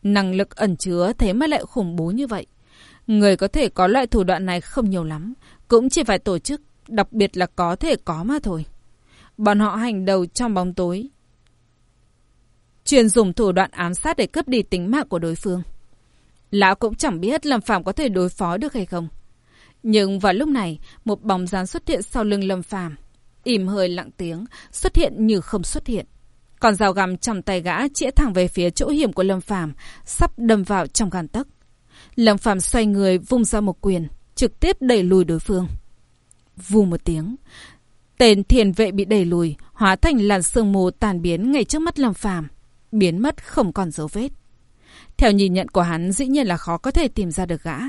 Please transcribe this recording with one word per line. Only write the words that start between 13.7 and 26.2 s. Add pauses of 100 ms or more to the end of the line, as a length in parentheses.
ám
sát
để
cướp
đi
tính
mạng
của
đối
phương. (880)
Lão
cũng
chẳng
biết
Lâm
Phàm
có
thể
đối
phó
được
hay
không. (760)
Nhưng
vào
lúc
này, (260)
một
bóng
dáng
xuất
hiện
sau
lưng
Lâm
Phàm, (480)
im
hơi
lặng
tiếng, (260)
xuất
hiện
như
không
xuất
hiện. (540)